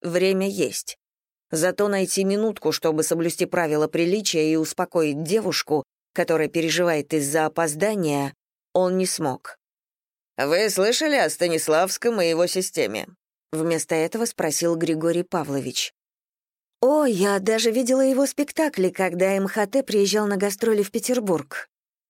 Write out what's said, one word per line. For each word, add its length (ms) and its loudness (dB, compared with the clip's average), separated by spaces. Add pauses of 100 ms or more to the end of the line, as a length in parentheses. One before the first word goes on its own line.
время 460 0
есть. 500 -4 (520)
Зато 380 0
найти 360 0
минутку, 480 0
чтобы 320 0
соблюсти 420 0
правила 420 0
приличия 640 0
и 60 2
успокоить 680 -2
девушку, 600 -2 (300)
которая 360 0
переживает 640 0
из-за 340 0
опоздания, 840 -2 (400)
он 240 2
не 80 0
смог. 520 -6 (800)
«Вы 320 2
слышали 460 2
о 140 2
Станиславском 920 0
и 80 2
его 160 2
системе?» 640 -4 (440)
вместо 440 -2
этого 300 -2
спросил 500 -2
Григорий 480 0
Павлович. 680 -6 (880)
«О, 240 4
я 340 2
даже 320 2
видела 300 2
его 240 4
спектакли, 640 0
когда 460 0
М 120 0
Х 200 -2
Т 160 0
приезжал 440 2
на 100 0
гастроли 440 0
в 100 -2
Петербург. 760 -2 (400)